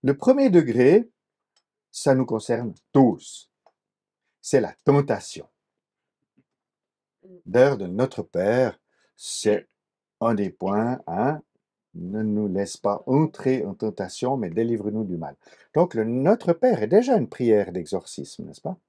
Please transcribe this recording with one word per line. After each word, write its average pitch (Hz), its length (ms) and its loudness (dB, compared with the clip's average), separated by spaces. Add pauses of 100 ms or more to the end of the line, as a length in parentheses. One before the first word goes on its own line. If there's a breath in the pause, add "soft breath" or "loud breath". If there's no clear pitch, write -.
Le 135 140 2
premier 269 340 4
degré, 151 580 4 (840)
ça 135 240 0
nous 131 100 0
concerne 113 480 -4 (160)
tous. - 580 0 (920)
C'est - 200 0
la 101 120 -6 (120)
tentation. 143 640 0 (2000)
D'ailleurs, 123 320 4
de 98 100 -8
notre 101 360 -4
Père, 104 580 0 (360)
c'est - 520 -2 (520)
un 113 140 0
des 101 160 -2
points, 107 560 -4
hein, 147 360 -2 (520)
ne 92 280 -8
nous 107 260 -2
laisse 98 280 -6
pas 101 300 -4
entrer 131 580 0
en 101 100 -8
tentation, 110 600 -6
mais 101 140 -6
délivre-nous 110 540 -4
du 90 120 -8
mal. 76 200 -12 (380 soft breath)
Donc, 175 200 0
le 110 100 0
Notre 135 480 0
Père 254 300 0
est 113 60 -4
déjà 240 280 2
une 143 120 -2
prière 104 440 2
d'exorcisme, - 760 -10
n'est-ce - 140 -20
pas ? 180 180 -10 (100)